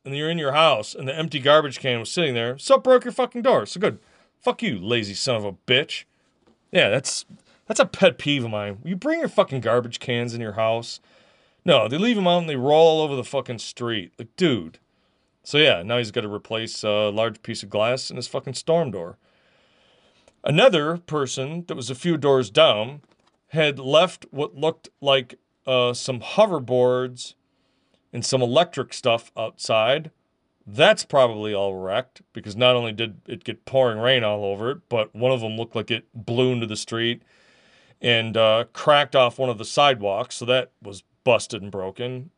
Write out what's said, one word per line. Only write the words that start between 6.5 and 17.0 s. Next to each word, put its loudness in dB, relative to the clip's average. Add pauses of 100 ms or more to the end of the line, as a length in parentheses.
Yeah, 4
that's, -2 (420)
that's 0
a 4
pet 2
peeve -2
of -6
mine. -6
You -6
bring -4
your -4
fucking 0
garbage 0
cans -4
in -10
your -8
house. -4 (640)
No, 4
they -2
leave 2
'em 0
out 4
and -2
they -4
roll 6
all 4
over -2
the -4
fucking -6
street. -8
Like, -18
dude. 0 (640)
So -2
yeah, 4
now -2
he's -4
gotta -4
replace -8
a 0